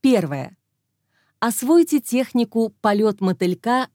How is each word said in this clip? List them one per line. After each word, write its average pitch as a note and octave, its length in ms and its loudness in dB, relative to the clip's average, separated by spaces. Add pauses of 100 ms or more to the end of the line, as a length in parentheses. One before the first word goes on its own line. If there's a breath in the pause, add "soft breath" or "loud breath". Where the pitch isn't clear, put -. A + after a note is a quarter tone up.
Первое. E3 560 -2 (800)
Освойте D4 600 0
технику A#3 800 -2
«полёт G#3 400 0
мотылька» F#3+ 760 -2